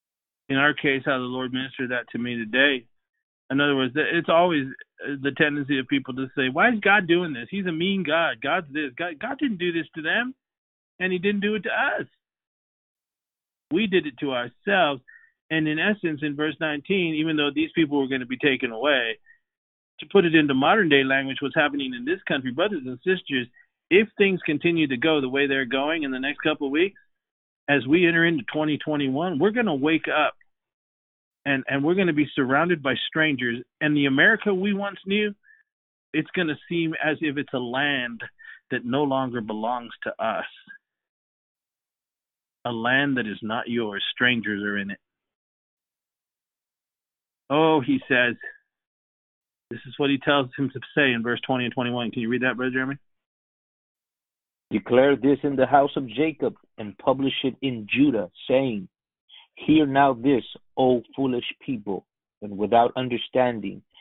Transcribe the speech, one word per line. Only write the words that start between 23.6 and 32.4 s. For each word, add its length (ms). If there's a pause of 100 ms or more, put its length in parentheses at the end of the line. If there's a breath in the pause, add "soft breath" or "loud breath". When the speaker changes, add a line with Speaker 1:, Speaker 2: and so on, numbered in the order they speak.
Speaker 1:
if 180 (100)
things 260
continue 440
to 100
go 220
the 100
way 160
they're 180
going 380
in 80
the 100
next 200
couple 260
of 60
weeks, 280 (680 soft breath)
as 180
we 200
enter 200
into 180
twenty 320
twenty-one, 600
we're 120
gonna 240
wake 340
up 280 (1080)
and, 240
and 140
we're 120
gonna 180
be 220
surrounded 480